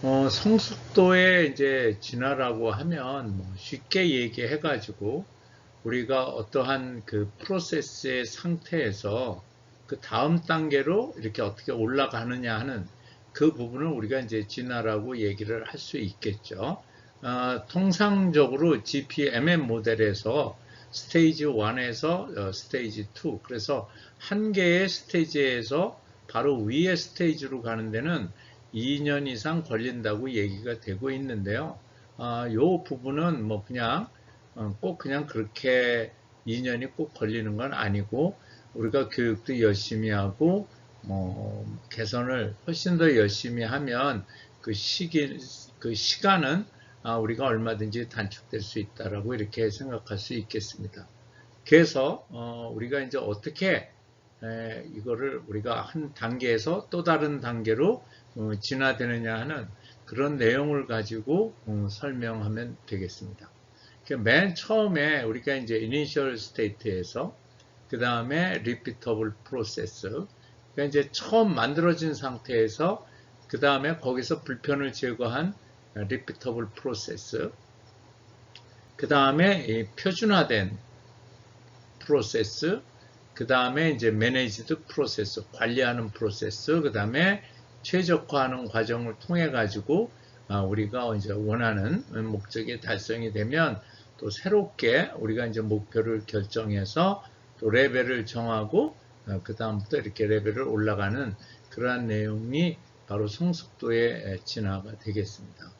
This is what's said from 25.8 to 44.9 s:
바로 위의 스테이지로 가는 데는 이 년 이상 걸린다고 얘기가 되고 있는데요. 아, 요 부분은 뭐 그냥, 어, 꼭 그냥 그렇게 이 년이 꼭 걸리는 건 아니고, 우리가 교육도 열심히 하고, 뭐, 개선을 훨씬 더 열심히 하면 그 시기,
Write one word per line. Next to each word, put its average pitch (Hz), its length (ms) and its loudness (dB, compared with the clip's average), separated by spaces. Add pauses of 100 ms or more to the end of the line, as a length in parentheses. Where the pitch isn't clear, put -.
바로 131 360 2
위의 160 340 2
스테이지로 151 640 -2
가는 113 300 -4
데는 123 400 -2 (420)
이 131 280 -2
년 143 260 0
이상 151 380 -2
걸린다고 117 680 -2
얘기가 107 480 -2
되고 110 320 -4
있는데요. 131 680 -4 (420)
아, 117 340 -4
요 165 320 4
부분은 139 580 -2
뭐 107 220 -4
그냥, 123 440 -2 (460)
어, 104 260 -4
꼭 185 180 -4
그냥 143 280 -2
그렇게 120 840 0 (320)
이 117 180 -2
년이 127 300 -4
꼭 - 220 -6
걸리는 107 420 -2
건 135 180 -4
아니고, 110 640 0 (360)
우리가 117 340 0
교육도 120 520 0
열심히 110 500 2
하고, 127 580 2 (340)
뭐, 104 640 -4 (240)
개선을 120 640 -2 (140)
훨씬 170 280 0
더 160 200 8
열심히 113 480 2
하면 127 600 0 (360)
그 113 120 -4
시기, 151 680 -2 (420)